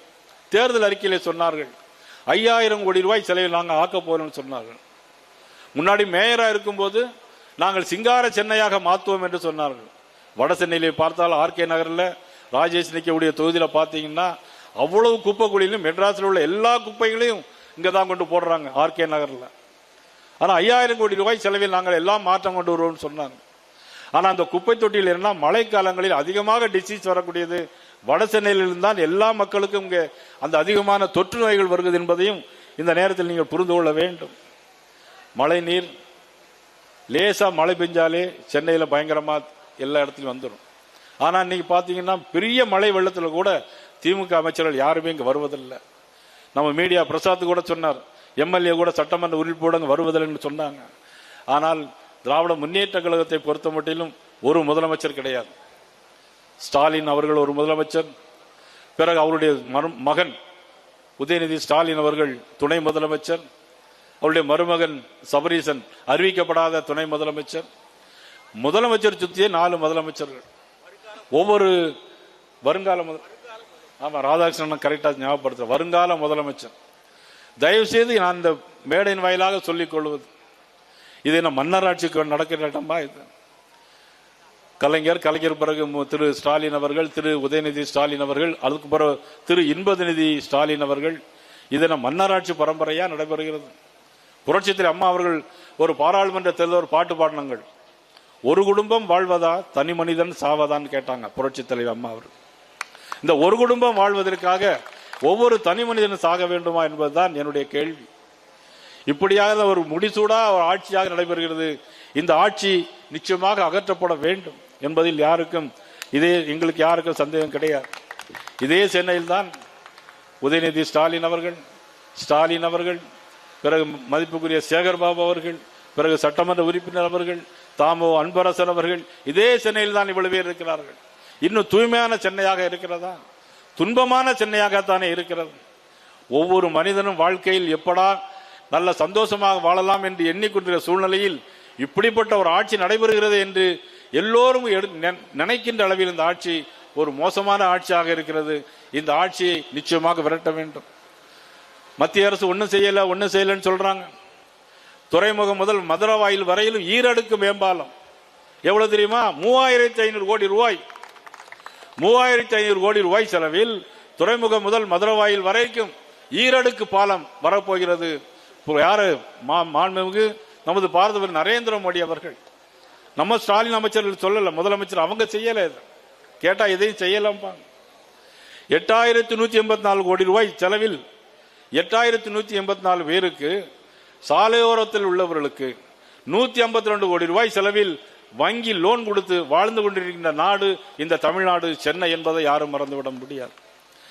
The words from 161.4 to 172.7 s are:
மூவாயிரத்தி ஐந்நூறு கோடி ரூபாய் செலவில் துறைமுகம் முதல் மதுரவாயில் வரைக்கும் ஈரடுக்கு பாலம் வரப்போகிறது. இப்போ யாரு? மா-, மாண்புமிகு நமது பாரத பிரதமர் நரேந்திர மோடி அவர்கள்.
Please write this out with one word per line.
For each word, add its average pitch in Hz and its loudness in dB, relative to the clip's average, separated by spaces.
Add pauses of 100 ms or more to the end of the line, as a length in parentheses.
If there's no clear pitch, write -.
மூவாயிரத்தி 240 4
ஐந்நூறு 208 2
கோடி 208 2
ரூபாய் 196 2
செலவில் 185 -2 (300)
துறைமுகம் 220 2
முதல் 214 2
மதுரவாயில் 208 2
வரைக்கும் 226 0 (400)
ஈரடுக்கு 247 2
பாலம் 196 0 (140)
வரப்போகிறது. 175 0 (380)
இப்போ 151 0
யாரு? 185 4 (300)
மா-, 165 0
மாண்புமிகு 185 0 (400)
நமது 185 0
பாரத 202 2
பிரதமர் 185 -2
நரேந்திர 220 0
மோடி 180 -4
அவர்கள். 160 -8 (800)